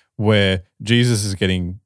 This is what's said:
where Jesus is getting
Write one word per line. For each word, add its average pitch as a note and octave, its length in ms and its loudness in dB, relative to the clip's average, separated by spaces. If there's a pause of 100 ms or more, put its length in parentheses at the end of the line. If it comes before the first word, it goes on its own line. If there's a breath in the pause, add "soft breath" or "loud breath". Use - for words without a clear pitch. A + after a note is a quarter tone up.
(160 soft breath)
where G2+ 480 2 (180)
Jesus A#2+ 440 2
is F#2+ 100 -6
getting F#2 500 -4